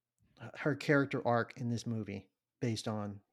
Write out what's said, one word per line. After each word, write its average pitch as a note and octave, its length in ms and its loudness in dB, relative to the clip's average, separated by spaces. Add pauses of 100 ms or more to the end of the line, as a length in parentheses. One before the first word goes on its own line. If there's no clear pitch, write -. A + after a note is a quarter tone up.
(420)
h-, A#2 140 -14
her D3 180 0
character C#3 520 4
arc A#2 300 2
in B2 140 -4
this A#2 160 -4
movie G2+ 420 -6 (320)
based A2+ 280 -2
on G#2 320 -4 (120)